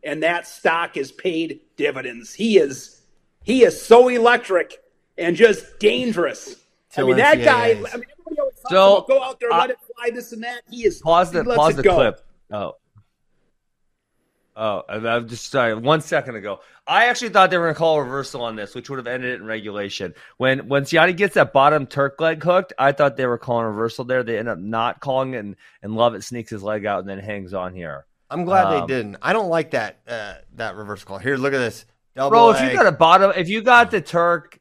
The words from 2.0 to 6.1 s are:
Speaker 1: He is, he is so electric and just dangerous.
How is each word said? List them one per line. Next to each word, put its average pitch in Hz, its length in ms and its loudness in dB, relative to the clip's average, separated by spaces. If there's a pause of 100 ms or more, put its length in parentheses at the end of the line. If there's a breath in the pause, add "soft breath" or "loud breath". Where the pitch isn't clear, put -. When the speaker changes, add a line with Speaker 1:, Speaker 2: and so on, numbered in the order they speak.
Speaker 1:
He 214 240 2
is, 139 460 -2 (400)
he 247 200 4
is - 180 2
so 247 280 8
electric 233 680 0 (380)
and 170 200 -2
just 214 420 2
dangerous. 214 800 -2 (320)